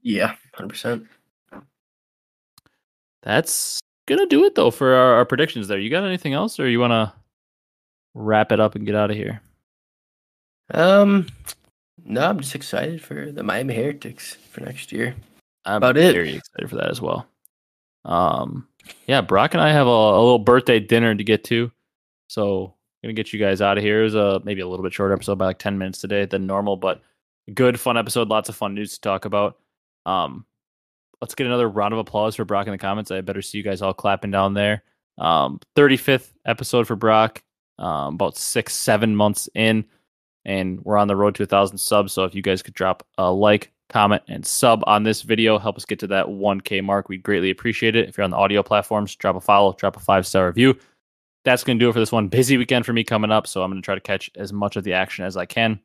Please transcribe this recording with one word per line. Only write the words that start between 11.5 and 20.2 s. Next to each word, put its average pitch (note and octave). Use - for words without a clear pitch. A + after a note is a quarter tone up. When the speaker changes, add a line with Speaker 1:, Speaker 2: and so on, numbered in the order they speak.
Speaker 1:
no, A#2+
I'm F3+
just C3+
excited D3
for D3
the C#3+
Miami A2+
Heretics -
for -
next -
year. A#2+
Speaker 2:
I'm G2+
Speaker 1:
About B2
it. E3
Speaker 2:
very D#2+
excited -
for -
that -
as -
well. -
Um, E2+
yeah, C3+
Brock G2
and E3
I D#3
have C#3+
a, -
a A2